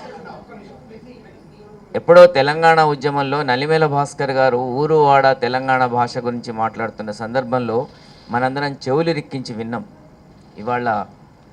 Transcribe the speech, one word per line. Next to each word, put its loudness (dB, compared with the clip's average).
ఎప్పుడో 8
తెలంగాణ 4
ఉద్యమంలో -2
నలిమెల 0
భాస్కర్ -2
గారు 2
ఊరువాడ 2
తెలంగాణ 0
భాష -2
గురించి -8
మాట్లాడుతున్న -6
సందర్భంలో -4
మనందరం -4
చెవులు -2
రిక్కించి -8
విన్నాం. -10
ఇవాళ -4